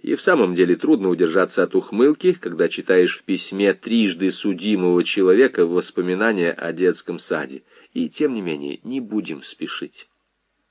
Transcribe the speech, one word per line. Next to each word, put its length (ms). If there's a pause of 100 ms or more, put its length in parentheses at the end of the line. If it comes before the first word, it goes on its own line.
И 60
в 80
самом 320
деле 200
трудно 360
удержаться 520
от 120
ухмылки, 580
когда 380
читаешь 480
в 60
письме 500
трижды 560
судимого 760
человека 640
воспоминания 840
о 220
детском 460
саде. 440 (300)
И 160
тем 240
не 80
менее, 440
не 160
будем 420
спешить. 680 (640)